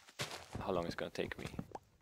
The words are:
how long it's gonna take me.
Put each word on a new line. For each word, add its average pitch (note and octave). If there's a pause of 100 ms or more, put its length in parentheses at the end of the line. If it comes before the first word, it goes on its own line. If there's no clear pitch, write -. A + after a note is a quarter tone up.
(640)
how G2+
long F2
it's -
gonna F2+
take -
me. - (560)